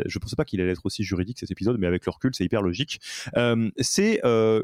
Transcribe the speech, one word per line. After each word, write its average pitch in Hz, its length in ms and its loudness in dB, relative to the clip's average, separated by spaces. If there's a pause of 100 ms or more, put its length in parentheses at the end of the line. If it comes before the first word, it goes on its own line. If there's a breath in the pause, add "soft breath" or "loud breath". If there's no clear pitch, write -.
je - 140 -4
pensais - 160 -8
pas 156 80 0
qu'il 98 160 -4
allait 90 140 2
être - 120 -6
aussi 101 200 -4
juridique 92 340 -2
cet - 120 -10
épisode, 110 280 0
mais 90 80 2
avec 90 180 0
le 90 40 -2
recul, 127 260 -2
c'est 95 80 -2
hyper 101 180 0
logique. 95 380 -2 (380 loud breath)
Euh, 117 400 2
c'est, 202 480 2
euh, 110 380 4